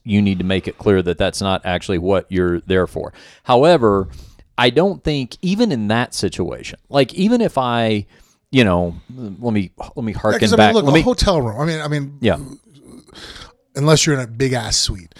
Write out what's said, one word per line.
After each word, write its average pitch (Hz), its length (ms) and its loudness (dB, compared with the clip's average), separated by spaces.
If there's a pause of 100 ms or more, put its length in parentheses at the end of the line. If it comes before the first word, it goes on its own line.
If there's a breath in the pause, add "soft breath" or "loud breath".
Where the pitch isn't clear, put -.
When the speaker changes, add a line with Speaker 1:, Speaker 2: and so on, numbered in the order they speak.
Speaker 1:
you 104 180 2
need 98 160 2
to 90 60 -2
make 92 240 -2
it - 100 -10
clear 98 240 4
that 87 160 -2
that's 95 220 -2
not 95 240 -2
actually 90 340 -4
what 92 320 0
you're 90 320 0
there 92 240 0
for. - 260 -10 (320 loud breath)
However, 123 640 4 (500 soft breath)
I 123 120 4
don't 165 340 0
think 143 380 -4
even 202 300 0
in 110 160 -2
that 117 260 0
situation, 78 640 -6 (120)
like, 139 240 2
even 220 260 2
if 190 160 -2
I, 117 480 0 (460 soft breath)
you 127 140 4
know, 87 320 0 (200)
let 110 380 -6
me, 98 160 -2 (260)
let 120 80 -8
me 107 80 -6
Speaker 2:
Yeah, - 60 -10
Speaker 1:
harken 110 220 0
Speaker 2:
'cause, 113 120 2
I 226 40 4
mean, - 20 6
Speaker 1:
back. 220 160 6
Speaker 2:
look, 208 100 2
Speaker 1:
Let 139 60 2
Speaker 2:
a - 40 4
Speaker 1:
me 254 60 6
Speaker 2:
hotel 202 400 0
room. 113 180 -4
I 147 60 -4
mean, 160 160 -4
I 147 80 -8
mean, 143 320 -6
Speaker 1:
Yeah. 123 160 2 (1400 loud breath)
Speaker 2:
unless 151 320 2
you're 151 80 2
in 131 80 -2
a 120 40 -8
big 123 260 -4
ass 113 240 -4
suite, 90 440 -6